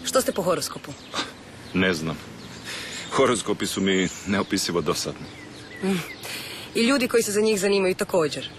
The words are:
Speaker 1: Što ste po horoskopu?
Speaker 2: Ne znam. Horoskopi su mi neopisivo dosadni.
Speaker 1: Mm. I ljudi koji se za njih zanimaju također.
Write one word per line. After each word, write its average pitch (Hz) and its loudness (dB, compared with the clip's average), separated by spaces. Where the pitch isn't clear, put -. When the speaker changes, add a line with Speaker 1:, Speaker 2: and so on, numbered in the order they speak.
Speaker 1:
Što - 4
ste 254 0
po 196 0
horoskopu? 156 -2
Speaker 2:
Ne 92 4
znam. 80 -4
Horoskopi 110 2
su - -2
mi 95 4
neopisivo 92 2
dosadni. - -2
Speaker 1:
Mm. 190 2
I 226 2
ljudi 247 4
koji 233 4
se 208 -2
za 208 4
njih 214 4
zanimaju 196 4
također. 156 0